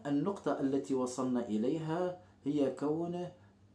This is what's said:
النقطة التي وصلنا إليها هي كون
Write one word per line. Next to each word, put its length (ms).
النقطة 540
التي 340
وصلنا 540
إليها 720
هي 260
كون 560